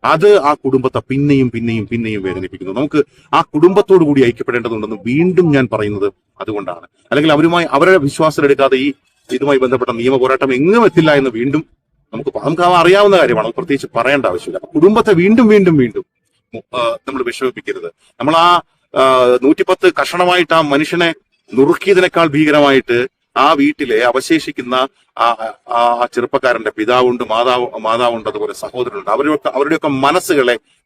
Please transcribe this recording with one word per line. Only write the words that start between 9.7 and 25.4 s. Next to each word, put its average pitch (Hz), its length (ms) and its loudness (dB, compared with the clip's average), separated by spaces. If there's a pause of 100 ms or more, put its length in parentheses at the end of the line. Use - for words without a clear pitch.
നിയമ 120 260 0
പോരാട്ടം 131 380 0
എങ്ങും 190 300 2
എത്തില്ല 160 300 2
എന്ന് 135 160 0
വീണ്ടും 135 360 -4 (460)
നമുക്ക് 113 180 -8
പ-, - 140 -10
നമുക്ക് 160 180 -2
അവ 175 100 4
അറിയാവുന്ന 185 460 4
കാര്യമാണ്, 120 280 0
അത് 113 80 -8
പ്രത്യേകിച്ച് 139 320 -6 (100)
പറയേണ്ട 127 300 0
ആവശ്യമില്ല. 90 360 -6
അപ്പൊ - 180 -4
കുടുംബത്തെ 214 320 4
വീണ്ടും 214 340 4
വീണ്ടും 190 300 4
വീണ്ടും 113 280 -2 (500)
മു-, 120 240 -12
ആ, 117 180 -2 (120)
നമ്മൾ 135 140 -6
വിഷമിപ്പിക്കരുത്. 113 640 -6 (340)
നമ്മൾ 147 160 -2
ആ, 170 260 2 (380)
ആ, - 20 4 (400)
നൂറ്റിപ്പത്ത് 185 580 0
കഷണമായിട്ട് 180 540 0
ആ 165 60 4
മനുഷ്യനെ 160 540 0 (400)
നുറുക്കിയതിനേക്കാൾ 175 720 2
ഭീകരമായിട്ട് 139 840 2 (280)
ആ 139 160 2
വീട്ടിലെ 139 520 -2
അവശേഷിക്കുന്ന 127 680 -2 (440)
ആ, 113 60 0
ആ, 113 280 -2 (160)